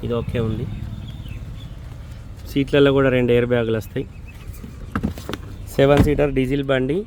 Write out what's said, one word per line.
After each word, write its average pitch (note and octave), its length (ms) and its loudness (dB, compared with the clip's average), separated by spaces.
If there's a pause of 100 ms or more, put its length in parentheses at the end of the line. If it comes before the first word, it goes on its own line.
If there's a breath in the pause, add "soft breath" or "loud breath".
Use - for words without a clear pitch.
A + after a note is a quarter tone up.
ఇది A#2 160 -2
ఓకే - 180 -2 (100)
ఉంది. A2 180 -2 (1800)
సీట్లలో C#3 460 4
కూడా C3+ 200 6
రెండు B2 180 4
ఎయిర్ A#2+ 180 4
బ్యాగులు A2+ 280 2
వస్తాయి. C3+ 240 -6 (1700)
సెవెన్ C#3+ 320 8
సీటర్ C#3+ 320 2
డీజిల్ C3 320 0
బండి C3+ 360 2